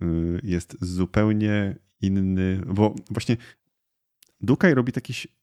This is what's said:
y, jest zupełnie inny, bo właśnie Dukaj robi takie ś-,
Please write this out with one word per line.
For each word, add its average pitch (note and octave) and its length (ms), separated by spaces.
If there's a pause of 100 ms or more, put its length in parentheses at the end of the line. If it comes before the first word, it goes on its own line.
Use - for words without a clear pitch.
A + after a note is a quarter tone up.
y, E2+ 400
jest F2 420
zupełnie G#2 920 (260)
inny, F#2+ 640
bo G#2 280 (160)
właśnie A#2 260 (1040)
Dukaj D3+ 320
robi B2+ 180
takie - 220
ś-, - 140 (160)